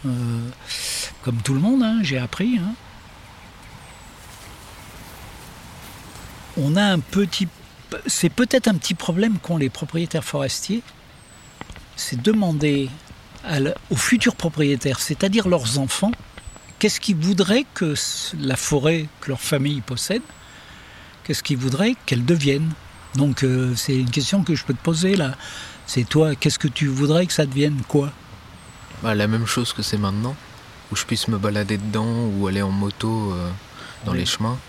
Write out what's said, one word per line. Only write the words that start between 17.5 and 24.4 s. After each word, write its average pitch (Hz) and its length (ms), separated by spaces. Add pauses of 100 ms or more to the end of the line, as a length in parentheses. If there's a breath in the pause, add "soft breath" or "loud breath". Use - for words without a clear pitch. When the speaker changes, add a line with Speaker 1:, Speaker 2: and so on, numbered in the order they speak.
Speaker 1:
que 160 200
s-, - 460
la 135 160
forêt 151 520 (120)
que - 100
leur 131 120
famille 143 400
possède, 185 400 (1000 loud breath)
qu'est-ce - 180
qu'ils 143 160
voudraient 135 380 (100)
qu'elle 120 180
devienne. 147 480 (440)
Donc, 135 280
euh, 127 320
c'est 135 220
une 123 140
question 170 320